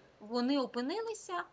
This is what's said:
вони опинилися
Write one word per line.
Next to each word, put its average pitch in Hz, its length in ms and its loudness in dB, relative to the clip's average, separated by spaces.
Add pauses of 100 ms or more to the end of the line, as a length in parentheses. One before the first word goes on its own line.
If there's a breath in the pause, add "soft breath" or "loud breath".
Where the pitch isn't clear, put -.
(200)
вони 240 380 2
опинилися 349 840 -2 (100)